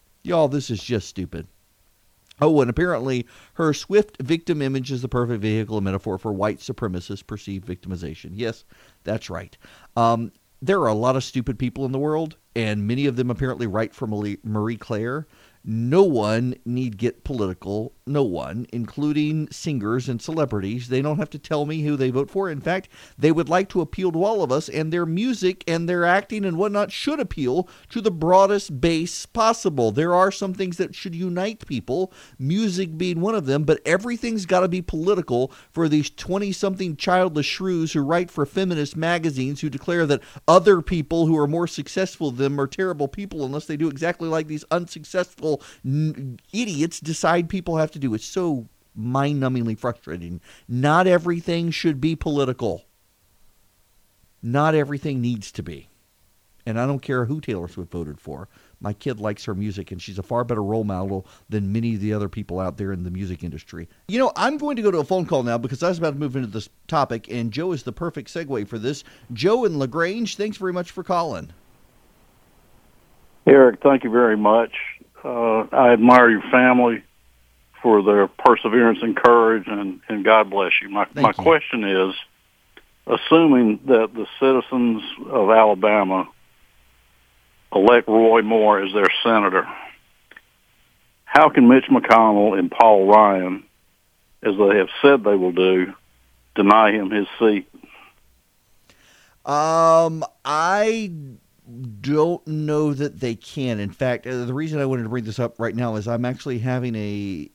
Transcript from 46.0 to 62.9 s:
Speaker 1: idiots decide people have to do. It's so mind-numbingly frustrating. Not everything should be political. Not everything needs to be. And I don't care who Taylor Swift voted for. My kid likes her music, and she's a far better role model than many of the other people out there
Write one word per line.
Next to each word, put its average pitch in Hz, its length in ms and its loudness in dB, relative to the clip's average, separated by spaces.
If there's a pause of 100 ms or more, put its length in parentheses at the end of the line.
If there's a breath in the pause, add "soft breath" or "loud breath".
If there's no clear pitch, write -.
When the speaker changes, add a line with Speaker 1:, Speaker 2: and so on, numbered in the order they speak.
Speaker 1:
idiots 175 460 -4
decide 165 500 -2
people 175 280 -6
have 156 140 -2
to 156 80 -16
do. 135 140 -4
It's 110 100 -6
so 156 440 -6 (260)
mind-numbingly 127 840 -2
frustrating. 87 600 -10 (280 soft breath)
Not 147 400 2
everything 170 640 0
should 151 280 -2
be 156 160 -2
political. 127 720 -4 (1600)
Not 147 320 0
everything 143 460 -2
needs 120 320 -4
to - 100 -10
be. 73 240 -16 (800)
And 113 140 -4
I 123 60 -2
don't 139 160 -4
care 127 240 -4
who 143 160 -6
Taylor 90 260 -8
Swift 87 240 -14
voted 76 300 -10
for. 78 260 -14 (340)
My 104 120 -8
kid 120 260 -8
likes 104 260 -8
her 104 100 -6
music, 98 360 -8
and 92 100 -12
she's 98 180 -12
a 92 40 -10
far 117 200 -4
better 117 200 -4
role 110 200 -2
model 98 420 -6 (240 soft breath)
than 101 220 -4
many 113 240 -2
of 98 60 -8
the 107 120 -4
other 104 160 -4
people 92 300 -8
out 90 180 -6
there 98 140 -6